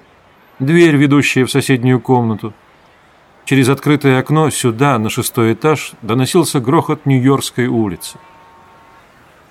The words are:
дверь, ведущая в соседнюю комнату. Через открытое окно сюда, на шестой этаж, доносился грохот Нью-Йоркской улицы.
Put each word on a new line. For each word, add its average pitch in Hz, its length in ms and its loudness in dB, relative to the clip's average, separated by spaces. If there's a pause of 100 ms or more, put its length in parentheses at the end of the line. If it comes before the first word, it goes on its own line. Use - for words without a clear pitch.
(600)
дверь, 160 360 4
ведущая 135 500 2
в 107 60 -6
соседнюю 127 480 0
комнату. 113 540 -2 (920)
Через 131 240 2
открытое 139 500 0
окно 151 300 0
сюда, 127 500 -2
на 107 100 -4
шестой 113 440 -2
этаж, - 480 -2
доносился 131 580 0
грохот 147 460 -2
Нью-Йоркской 131 600 0
улицы. 110 500 -6 (1300)